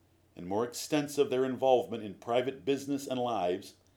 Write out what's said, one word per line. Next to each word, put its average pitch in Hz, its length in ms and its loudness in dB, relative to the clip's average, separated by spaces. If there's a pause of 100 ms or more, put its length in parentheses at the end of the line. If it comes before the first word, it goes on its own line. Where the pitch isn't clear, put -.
(360)
and 87 100 -10
more 101 180 0
extensive 143 680 0
their 127 140 2
involvement 120 580 2
in 101 120 -8
private 123 500 -2
business 139 420 -2
and 127 120 -4
lives, 98 560 -2 (220)